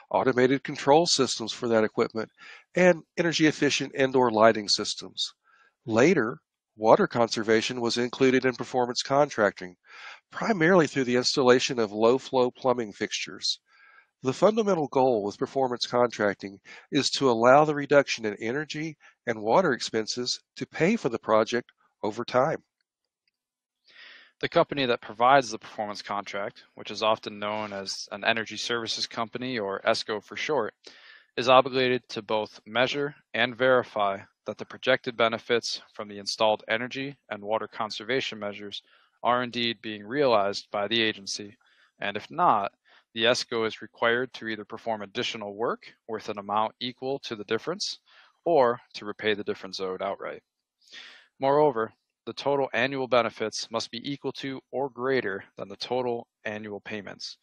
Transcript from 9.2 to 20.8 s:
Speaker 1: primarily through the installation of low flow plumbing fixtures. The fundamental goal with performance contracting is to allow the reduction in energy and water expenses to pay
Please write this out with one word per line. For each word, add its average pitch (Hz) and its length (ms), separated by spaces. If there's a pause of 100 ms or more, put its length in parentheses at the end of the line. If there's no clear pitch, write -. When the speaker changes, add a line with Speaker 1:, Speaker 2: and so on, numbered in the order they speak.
Speaker 1:
primarily 175 560
through 135 160
the 123 100
installation 127 640
of 104 140
low 113 260
flow 127 320
plumbing 120 420
fixtures. - 680 (640)
The 131 80
fundamental 190 540
goal 127 380
with 101 120
performance 127 480
contracting 104 760 (320)
is 135 180
to 135 180
allow 123 360
the 151 100
reduction 139 500
in 104 160
energy 151 560 (300)
and 110 160
water 143 300
expenses 117 680 (160)
to 131 100
pay 170 300